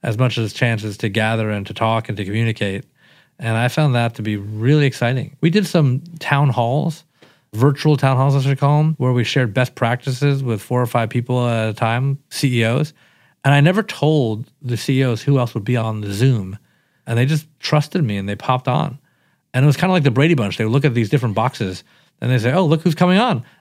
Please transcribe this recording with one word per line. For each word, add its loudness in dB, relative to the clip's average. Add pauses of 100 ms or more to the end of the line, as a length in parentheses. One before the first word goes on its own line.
as -4
much 0
as -2
chances -2
to -2
gather -2
and -4
to -10
talk -2
and -6
to -4
communicate. -4 (540)
And -4
I 0
found 2
that 0
to -10
be -2
really 0
exciting. -2
We 2
did 2
some 2 (160)
town 0
halls, -2 (500)
virtual 2
town 2
halls, 4
as 2
we 2
call 2
'em, 2
where 2
we 2
shared 0
best 0
practices -2
with -4
four -2
or 0
five -2
people -2
at -2
a -6
time, -2 (100)
C 0
E 2
Os. 0 (500)
And 4
I 6
never 4
told -2
the -4
C 0
E 2
Os -2
who 2
else -2
would -6
be 0
on -4
the -6
Zoom. 0 (480)
And 0
they 4
just -2 (120)
trusted -2
me -2
and -6
they -6
popped -2
on. -2 (560)
And 2
it 6
was 4
kinda 2
like 2
the 4
Brady 2
Bunch. -2
They 0
would 0
look 2
at 2
these 0
different 0
boxes -4 (380)
and -2
they 2
say, 0
"Oh, 2
look 2
who's 2
coming 4
on." 0 (180)